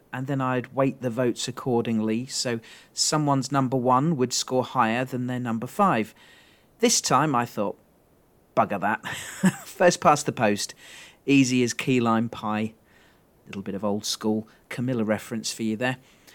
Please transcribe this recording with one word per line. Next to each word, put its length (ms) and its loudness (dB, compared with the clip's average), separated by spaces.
and 140 -8
then 160 -4
I'd 320 -2
weight 260 0
the 80 -4
votes 400 -2
accordingly, 800 -2
so 340 -6
someone's 580 0
number 280 0
one 380 4
would 180 0
score 280 -2
higher 440 0
than 200 -6
their 140 -4
number 260 -4
five. 480 0
This 200 4
time 340 4
I 120 2
thought, 320 -4
"Bugger 260 2
that." 260 -2
<laughs> 600 -2
First 360 2
past 240 4
the 60 -2
post. 420 0
Easy 380 4
as 100 0
key 260 0
lime 300 2
pie. 460 -6
Little 160 -12
bit 120 -8
of 100 -6
old 200 -2
school 420 -2
Camilla 360 -2
reference 460 -4
for 120 -8
you 140 -2
there. 200 -2